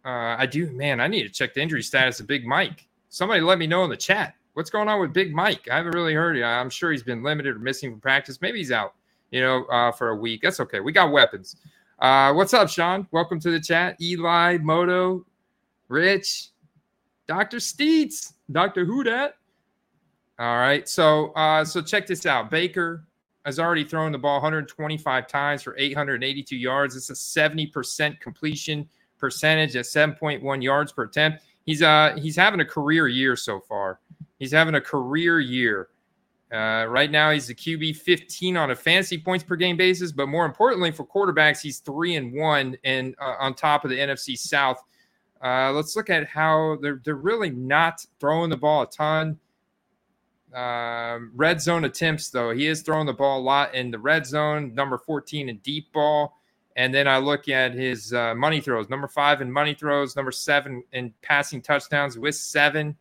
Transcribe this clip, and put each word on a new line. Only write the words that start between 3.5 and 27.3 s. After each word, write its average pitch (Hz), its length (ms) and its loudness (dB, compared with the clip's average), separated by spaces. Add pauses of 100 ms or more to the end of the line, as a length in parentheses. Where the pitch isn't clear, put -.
me 160 80 -2
know 180 160 2
in 165 60 0
the 104 80 -6
chat. 190 380 -2 (180)
What's 160 160 -6
going 208 180 -2
on 208 120 0
with 160 140 -2
Big 180 200 0
Mike? 180 360 -2
I 127 60 0
haven't 170 180 -2
really 170 200 0
heard 160 240 2
it. 120 60 0
I'm 123 260 0
sure 170 220 -2
he's 131 120 -4
been 117 180 -6
limited 143 340 -2
or 107 40 -14
missing 131 320 -6
from 107 80 -18
practice. 135 420 -2
Maybe 220 160 -4
he's 139 140 -6
out, 107 240 -2 (360)
you 127 100 0
know, 131 240 2
uh, 120 260 2
for 117 180 -4
a 110 60 -2
week. 110 260 -6
That's 180 180 0
okay. 117 200 -4
We 123 120 -6
got 175 200 6
weapons. 113 460 2 (420)
Uh, 139 340 8
what's 185 200 4
up, 208 160 6
Sean? 185 420 -2
Welcome 165 300 0
to 170 100 2
the 165 80 2
chat. 170 420 0
Eli, 170 580 2
Moto, 180 680 2 (640)
Rich, 185 600 0 (800)
Doctor 208 300 -2
Steets, - 760 0 (180)
Doctor 180 340 0
Who 247 180 -2
Dat. 247 320 -2 (1040)
All 120 180 0
right. 139 320 2
So, 151 440 4
uh, 156 300 2
so 156 180 -4
check 202 260 -2
this 175 180 -6
out. 120 240 0
Baker 170 560 -2 (400)
has 139 140 -6
already 165 240 0
thrown 160 280 -2
the 143 60 -6
ball 143 220 0
hundred 151 280 -2
twenty-five 151 600 -4
times 143 340 -2
for - 160 -12
eight 139 180 -2
hundred 139 280 -2
eighty-two 139 340 -6
yards. 127 380 -2
It's 131 140 -12
a 131 60 -12
seventy 156 520 0